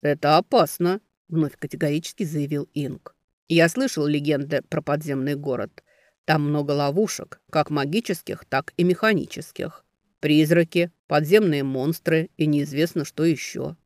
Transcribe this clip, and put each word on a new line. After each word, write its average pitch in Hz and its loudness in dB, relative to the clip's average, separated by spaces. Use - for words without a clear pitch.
"Это 147 4
опасно", 180 2
вновь 156 0
категорически 156 -4
заявил 147 -4
Инг. 131 -8
"Я 165 6
слышал 240 -2
легенды 147 0
про 160 -4
подземный 143 -2
город. 139 -6
Там 156 2
много 147 0
ловушек, 147 -2
как 151 0
магических, 151 -4
так - -4
и 170 2
механических. 175 -2
Призраки, 165 2
подземные 151 4
монстры 160 -2
и 156 0
неизвестно, 147 0
что 151 -4
еще". 156 -2